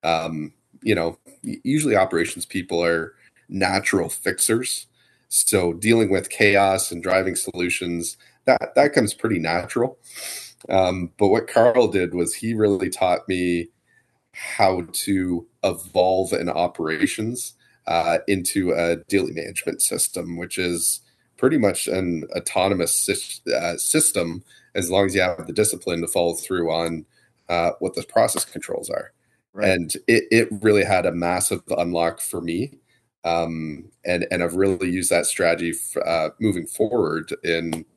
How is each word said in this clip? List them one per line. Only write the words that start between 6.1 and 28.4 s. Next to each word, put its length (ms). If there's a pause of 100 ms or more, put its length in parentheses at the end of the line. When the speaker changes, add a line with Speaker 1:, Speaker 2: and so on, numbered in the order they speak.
Speaker 1:
with 180
chaos 640
and 100
driving 340
solutions, 800 (300)
that, 300
that 180
comes 200
pretty 260
natural. 580 (720)
Um, 480
but 100
what 200
Carl 400
did 260
was 220
he 180
really 360
taught 380
me 420 (640)
how 580
to 540 (180)
evolve 680
an 160
operations, 1040 (320)
uh, 420
into 440
a 260 (100)
daily 260
management 480
system, 560
which 200
is 440 (360)
pretty 200
much 300
an 380 (100)
autonomous 720
sys-, 440
uh, 260
system 680 (320)
as 140
long 160
as 80
you 80
have 240
the 80
discipline 480
to 60
follow 260
through 380
on, 340 (440)
uh, 300
what 160
the 80
process 420